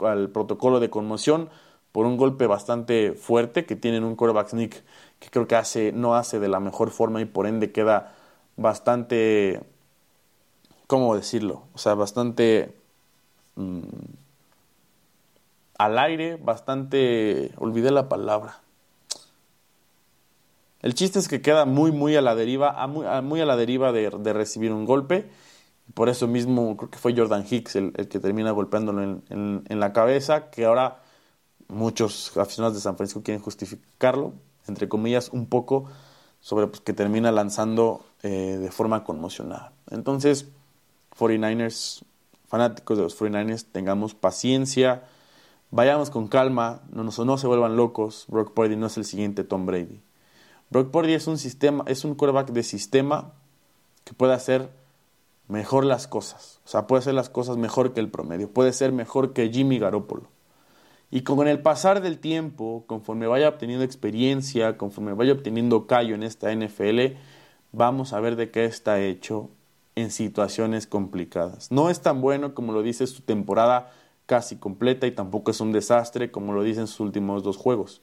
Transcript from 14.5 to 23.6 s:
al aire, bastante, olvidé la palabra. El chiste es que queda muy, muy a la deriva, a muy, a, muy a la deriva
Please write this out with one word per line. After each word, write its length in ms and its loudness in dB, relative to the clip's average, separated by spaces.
al 200 2
aire, 440 0
bastante, 1160 0
olvidé 340 2
la 160 4
palabra. 500 -4
El 140 -2
chiste 260 0
es 80 -2
que 120 -2
queda 260 4
muy, 260 4
muy 240 2
a 60 6
la 120 4
deriva, 480 0
a 60 -4
muy, 180 -6
a, 140 -2
muy 200 -4
a 60 0
la 100 2
deriva 360 2